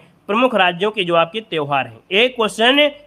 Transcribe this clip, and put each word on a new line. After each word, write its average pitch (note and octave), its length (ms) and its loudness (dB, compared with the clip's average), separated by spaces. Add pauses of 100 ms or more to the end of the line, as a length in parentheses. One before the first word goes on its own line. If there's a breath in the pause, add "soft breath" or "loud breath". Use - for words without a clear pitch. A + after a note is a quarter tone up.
(280 soft breath)
प्रमुख A#3+ 280 0
राज्यों F#3 360 0
के G#3 120 -4
जो E3+ 120 -2
आपके E3+ 260 0
त्यौहार C#3+ 460 -4
हैं। A2+ 120 -20 (120)
एक B3 240 0
क्वेश्चन B3+ 560 0 (160)